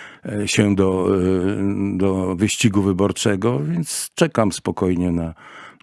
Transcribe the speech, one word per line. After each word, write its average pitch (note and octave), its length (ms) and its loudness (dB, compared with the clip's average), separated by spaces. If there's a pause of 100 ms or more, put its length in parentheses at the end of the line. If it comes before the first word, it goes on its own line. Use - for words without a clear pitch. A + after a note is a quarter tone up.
(420)
e, G#2 60 -4
się G#2 260 2
do, F#2+ 340 2
e, G2 920 0
do F#2+ 380 0
wyścigu G2+ 460 2
wyborczego, G2+ 800 0
więc D#3+ 540 -4
czekam A#2 380 2
spokojnie F2+ 580 -2
na, E2 240 -2 (480)